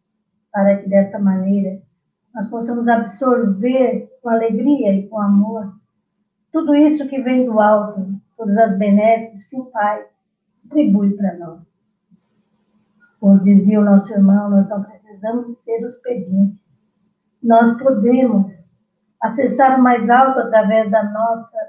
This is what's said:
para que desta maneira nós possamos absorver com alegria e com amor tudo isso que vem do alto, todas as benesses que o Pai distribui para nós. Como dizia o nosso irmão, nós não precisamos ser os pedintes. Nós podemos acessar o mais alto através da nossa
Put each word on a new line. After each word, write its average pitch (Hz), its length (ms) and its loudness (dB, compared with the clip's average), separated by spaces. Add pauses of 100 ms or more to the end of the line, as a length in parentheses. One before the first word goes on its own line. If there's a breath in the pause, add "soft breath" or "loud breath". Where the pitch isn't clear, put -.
(520)
para 196 260 2
que 196 100 -12
desta 196 300 0
maneira 190 640 -2 (540)
nós 214 140 -8
possamos 233 400 -6
absorver 226 1200 -2 (100)
com 240 80 -10
alegria 226 640 0
e 196 160 -4
com 220 120 -8
amor 202 520 -2 (760)
tudo 320 240 -2
isso 294 340 2
que 269 140 -8
vem 254 240 0
do 220 140 0
alto, 202 600 0 (160)
todas 208 220 -4
as 208 180 2
benesses 208 720 0
que 262 80 -16
o 254 100 -10
Pai 208 380 -4 (540)
distribui 202 580 0
para 185 220 -6
nós. 170 220 -16 (1600)
Como 196 160 6
dizia 196 420 4
o 208 40 4
nosso 202 280 2
irmão, 202 380 2
nós 196 180 2
não 202 140 -6
precisamos 233 800 -10
ser 226 260 -8
os 247 140 -14
pedintes. 196 920 -6 (500)
Nós 233 380 2
podemos 240 720 0 (680)
acessar 262 560 0
o 254 40 4
mais 240 280 2
alto 262 300 2
através 214 500 0
da 214 140 0
nossa 226 520 -6 (120)